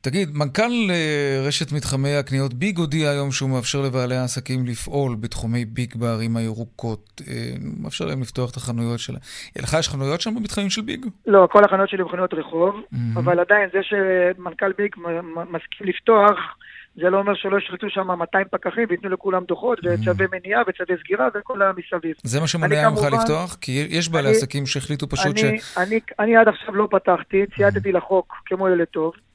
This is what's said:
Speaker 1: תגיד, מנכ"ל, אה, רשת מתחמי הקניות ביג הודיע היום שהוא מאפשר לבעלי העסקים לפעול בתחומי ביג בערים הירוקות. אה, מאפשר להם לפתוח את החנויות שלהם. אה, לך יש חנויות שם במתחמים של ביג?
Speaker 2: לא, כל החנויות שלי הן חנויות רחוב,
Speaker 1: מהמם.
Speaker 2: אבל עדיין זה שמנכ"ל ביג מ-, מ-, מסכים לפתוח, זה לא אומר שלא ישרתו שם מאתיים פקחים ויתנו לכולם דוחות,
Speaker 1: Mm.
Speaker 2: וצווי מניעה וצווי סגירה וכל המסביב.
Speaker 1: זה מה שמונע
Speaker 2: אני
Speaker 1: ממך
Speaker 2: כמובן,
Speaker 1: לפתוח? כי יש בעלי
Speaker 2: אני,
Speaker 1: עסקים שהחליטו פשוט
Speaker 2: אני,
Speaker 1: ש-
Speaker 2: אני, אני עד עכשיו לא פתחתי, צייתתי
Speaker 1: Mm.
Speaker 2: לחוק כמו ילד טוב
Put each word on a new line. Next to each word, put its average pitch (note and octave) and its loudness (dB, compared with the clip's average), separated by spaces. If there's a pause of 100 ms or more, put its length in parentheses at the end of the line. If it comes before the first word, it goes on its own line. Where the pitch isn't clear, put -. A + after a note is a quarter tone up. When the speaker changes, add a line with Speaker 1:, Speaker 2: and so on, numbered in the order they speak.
Speaker 1:
תגיד, D#3+ 0
מנכ"ל, D3 0 (280)
אה, D3 0
רשת C#3+ -2
מתחמי C#3 -2
הקניות C3+ 0
ביג F3 -2
הודיע D#3 0
היום C#3+ -2
שהוא C3+ -2
מאפשר B2+ -2
לבעלי B2+ 0
העסקים B2+ -2
לפעול B2 -2
בתחומי A#2 -4
ביג A#2 -6
בערים A2+ -2
הירוקות. A2+ -6
אה, B2 -10 (480)
מאפשר - -6
להם C3+ -4
לפתוח B2 -4
את - -14
החנויות A#2 -4
שלהם. - -10 (360)
אה, - -8
לך C3+ -2
יש D#3+ 0
חנויות C#3+ -2
שם A3 -4
במתחמים G3+ -4
של A3 -4
ביג? B3 -8 (200)
Speaker 2:
לא, G3 8
כל G#3 10
החנויות G3 2
שלי F#3+ -4
הן E3 -4
חנויות F3+ -4
רחוב, E3 0 (180)
Speaker 1:
מהמם. A#2+ -2
Speaker 2:
אבל F3 4
עדיין G3+ 4
זה F#3 2
שמנכ"ל F#3 0
ביג G3+ -4
מ-, E3+ -10 (300)
מ-, E3+ -8
מסכים - -10
לפתוח, G#3 6 (580)
זה F3 2
לא F#3+ 2
אומר G3+ 0
שלא G3 -2
ישרתו F3+ -6
שם F#3+ -4 (120)
מאתיים F#3+ 0
פקחים G3+ -2
ויתנו F#3+ -4
לכולם F#3 -2
דוחות, A3 -2
Speaker 1:
Mm. - -14 (180)
Speaker 2:
וצווי F3+ 2
מניעה F#3+ 0
וצווי F3+ -4
סגירה G#3 0
וכל G#3 -2
המסביב. F3 -2
Speaker 1:
זה B2+ 0
מה D#3+ 0
שמונע D#3+ 0 (140)
Speaker 2:
אני - 4
Speaker 1:
ממך C#3+ 0
Speaker 2:
כמובן, C#3+ 2
Speaker 1:
לפתוח? F3 -2
כי C#3 -2
יש E3 0
בעלי D#3 0
Speaker 2:
אני, A3 6
Speaker 1:
עסקים C#3 0
שהחליטו C#3 -4
פשוט G3 0
Speaker 2:
אני, A3 2
Speaker 1:
ש- - -8
Speaker 2:
אני, G#3 0 (180)
אני A3+ 4
עד A3+ 10
עכשיו G#3 -4
לא G#3 2
פתחתי, F#3+ 2 (120)
צייתתי F#3+ 2
Speaker 1:
Mm. F3+ 2
Speaker 2:
לחוק F3+ 0 (120)
כמו F#3+ 0
ילד F3 2
טוב E3 -4 (220)